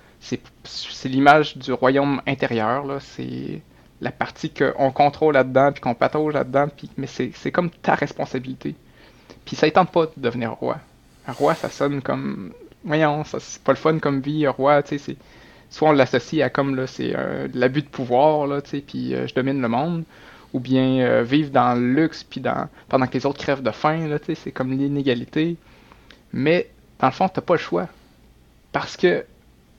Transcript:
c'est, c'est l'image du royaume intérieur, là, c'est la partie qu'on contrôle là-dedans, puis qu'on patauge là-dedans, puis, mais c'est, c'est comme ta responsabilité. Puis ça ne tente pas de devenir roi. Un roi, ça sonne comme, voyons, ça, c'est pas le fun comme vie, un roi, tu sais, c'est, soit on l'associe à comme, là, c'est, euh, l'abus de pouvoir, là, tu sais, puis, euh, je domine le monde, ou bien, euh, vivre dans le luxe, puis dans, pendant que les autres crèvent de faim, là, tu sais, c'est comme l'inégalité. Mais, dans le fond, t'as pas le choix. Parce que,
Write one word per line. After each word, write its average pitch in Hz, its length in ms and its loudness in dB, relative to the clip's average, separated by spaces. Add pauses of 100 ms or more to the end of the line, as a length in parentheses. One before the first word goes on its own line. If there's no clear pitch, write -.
(200)
c'est, - 220 -8 (240)
c'est - 440 -12
l'image 143 480 6
du 131 140 -8
royaume 135 560 2
intérieur, 131 580 -2
là, 139 140 -8
c'est 139 640 -10 (400)
la - 100 -6
partie - 400 -6
qu'on 135 400 0
contrôle 143 440 2
là-dedans, 131 360 4
puis - 100 -16
qu'on 123 120 -2
patauge 151 400 0
là-dedans, 139 420 0
puis, - 220 -16
mais 135 80 -6
c'est, 127 300 -6
c'est - 160 -8
comme 175 180 0
ta - 240 -2
responsabilité. 143 800 -6 (720)
Puis - 100 -10
ça - 120 4
ne - 40 2
tente 185 200 4
pas 170 160 2
de 156 100 -16
devenir 117 360 -4
roi. 127 240 -6 (500)
Un 135 60 -10
roi, 143 200 2
ça - 160 -4
sonne 143 320 -4
comme, 135 500 -6 (320)
voyons, 151 420 0
ça, - 140 -10
c'est - 220 -16
pas 135 120 2
le - 40 0
fun 160 220 2
comme 143 220 0
vie, 147 260 -2
un 131 40 2
roi, 143 300 4
tu - 80 -18
sais, 147 80 -4
c'est, 139 200 -12 (540)
soit 156 180 2
on 156 40 8
l'associe 135 500 4
à 127 80 0
comme, 139 240 -2
là, 131 100 -4
c'est, 127 300 -6
euh, 135 400 -6
l'abus 131 260 2
de 147 60 -18
pouvoir, 143 580 2
là, 143 160 -4
tu - 80 -20
sais, 143 120 -6
puis, 127 340 -6
euh, 127 100 -4
je 131 80 -10
domine 135 260 -2
le 123 80 -2
monde, 160 360 -2 (500)
ou 135 60 -4
bien, 131 400 2
euh, 123 240 4
vivre 139 260 2
dans 123 240 2
le 123 200 0
luxe, 156 300 0
puis - 180 -12
dans, 127 260 -4 (220)
pendant 131 180 4
que - 60 -6
les 131 120 -2
autres 139 140 -4
crèvent 135 240 -2
de 113 80 0
faim, 156 360 -2
là, 147 120 -2
tu - 80 -8
sais, 156 80 -4
c'est - 160 -10
comme 127 200 -4
l'inégalité. 139 840 0 (800)
Mais, 147 360 2 (300)
dans 135 80 4
le 131 60 2
fond, 190 140 0
t'as 170 140 -6
pas 175 140 2
le 151 40 0
choix. 175 280 -4 (840)
Parce - 260 -6
que, - 280 2 (540)